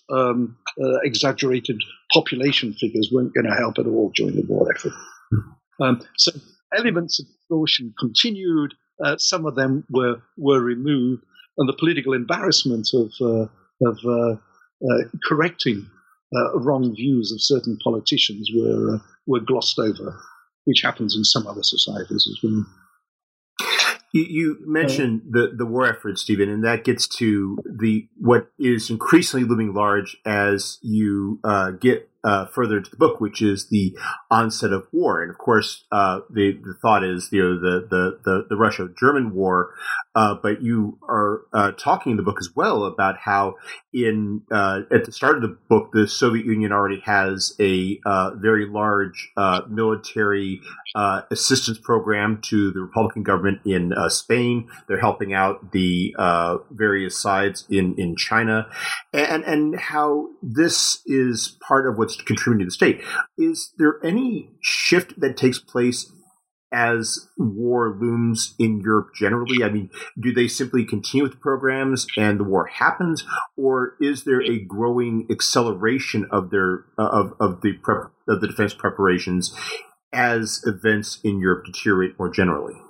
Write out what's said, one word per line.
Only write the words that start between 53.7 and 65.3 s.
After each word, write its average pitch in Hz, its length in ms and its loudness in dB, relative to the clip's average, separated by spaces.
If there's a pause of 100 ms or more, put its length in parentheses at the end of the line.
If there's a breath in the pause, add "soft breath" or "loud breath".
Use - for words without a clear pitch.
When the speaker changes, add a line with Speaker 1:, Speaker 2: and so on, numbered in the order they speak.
Speaker 2:
uh, 82 160 0
Spain. 120 580 0 (200 loud breath)
They're - 120 -2
helping 98 340 0
out 95 380 0
the, 90 460 2
uh, 87 400 2 (140)
various 98 500 -2
sides 98 480 0
in, 92 280 2
in 90 200 -4
China, 110 500 0 (460 loud breath)
and, 156 320 0
and 156 340 0
how 151 500 -2 (120)
this 151 640 0
is 127 600 0
part 135 220 4
of 110 100 0
what's 110 200 -2
contributing 107 480 0
to - 0 -
the 90 60 -8
state. - 300 2 (360 loud breath)
Is 160 400 -2
there 151 260 4
any 214 580 -2
shift - 580 0
that 135 180 -2